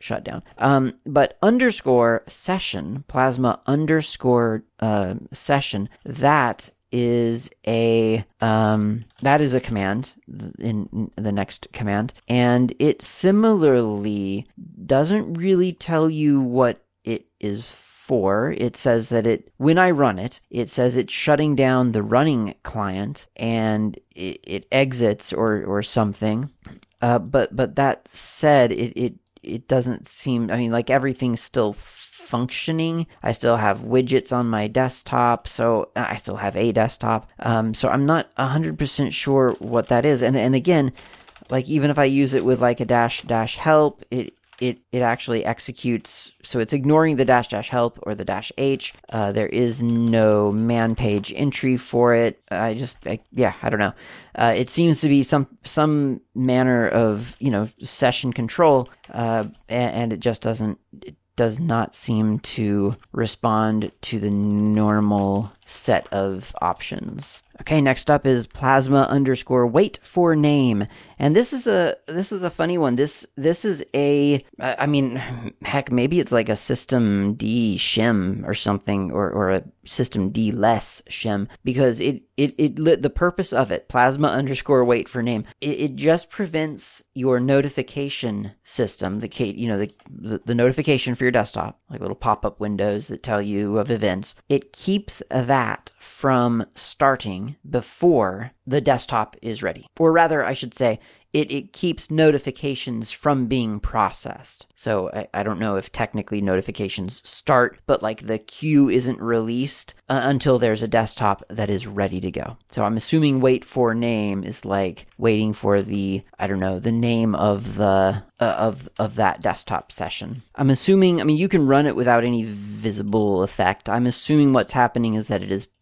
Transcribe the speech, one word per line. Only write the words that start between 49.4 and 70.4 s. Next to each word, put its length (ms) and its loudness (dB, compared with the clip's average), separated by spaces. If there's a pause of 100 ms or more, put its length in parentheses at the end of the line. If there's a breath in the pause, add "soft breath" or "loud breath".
is 340 -2
no 680 4
man 420 0
page 400 -2
entry 420 0
for 380 2
it. 260 2 (120)
I 220 -2
just, 300 -10
I, 140 -6 (140)
yeah, 300 0
I 60 -4
don't 120 0
know. 120 0 (440 loud breath)
Uh, 200 4
it 140 -2
seems 300 2
to 80 2
be 160 6
some, 240 0 (160)
some 560 0 (160)
manner 520 2
of, 520 0
you 100 -2
know, 180 -2 (140)
session 500 -2
control, 560 2 (240 soft breath)
uh, 340 -2 (220)
a-, 40 -12
and 400 -2
it 80 -6
just 200 -2
doesn't, 380 -4 (240)
it 140 -18 (180)
does 240 0
not 380 -2
seem 420 0
to 560 -2 (160)
respond 800 -2 (120)
to 180 -6
the 100 -2
normal 1200 0 (160)
set 460 -2
of 480 -4
options. 800 -8 (180)
Okay, 200 2
next 300 2
up 160 2
is 220 2
plasma 540 4
underscore 640 2
wait 360 2
for 320 2
name. 520 2 (320 loud breath)